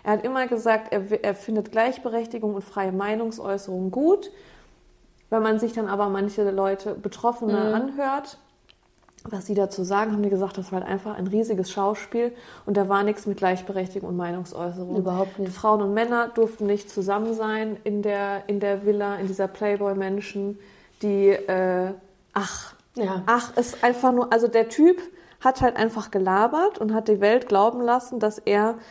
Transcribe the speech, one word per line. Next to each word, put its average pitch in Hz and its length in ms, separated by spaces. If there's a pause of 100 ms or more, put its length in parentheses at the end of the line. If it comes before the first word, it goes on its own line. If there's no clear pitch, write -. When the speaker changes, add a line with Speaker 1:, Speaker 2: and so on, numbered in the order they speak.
Speaker 1:
Er 208 100
hat 208 100
immer 254 240
gesagt, 220 440
er 202 200
wi-, 214 100
er 202 140
findet 214 360
Gleichberechtigung 226 840
und 196 80
freie 196 280
Meinungsäußerung 196 1000
gut. 320 400 (1000)
Wenn 220 140
man 220 160
sich 226 140
dann 214 160
aber 202 180
manche 202 440
Leute, 196 420
Betroffene 233 580
Speaker 2:
Mhm. 214 220
Speaker 1:
anhört, 277 640 (920)
was 190 160
sie 208 100
dazu 196 280
sagen, 202 300
haben 208 100
die 202 60
gesagt, 196 280
das 185 140
war 190 80
halt 185 100
einfach 196 280
ein 185 100
riesiges 208 420
Schauspiel 214 600 (340)
und 202 120
da 196 100
war 196 160
nichts 208 220
mit 202 120
Gleichberechtigung 185 720
und 175 80
Meinungsäußerung. 175 800
Speaker 2:
Überhaupt 190 440
nicht. 185 120
Speaker 1:
Frauen 214 300
und 202 120
Männer 233 360
durften 226 360
nicht 202 240
zusammen 208 440
sein 220 500
in 208 200
der, 202 440
in 202 140
der 202 240
Villa, 202 300
in 190 120
dieser 190 220
Playboy-Menschen, 202 1080 (420)
die, 202 280
äh, 185 640 (420)
ach, - 400 (220)
Speaker 2:
Ja. 190 300
Speaker 1:
ach, 240 320
ist 240 260
einfach 247 300
nur, 247 180
also 233 160
der 226 220
Typ 349 320 (400)
hat 262 200
halt 247 140
einfach 226 340
gelabert 220 720
und 214 140
hat 220 160
die 208 100
Welt 226 300
glauben 220 320
lassen, 247 380
dass 214 200
er 208 360 (160)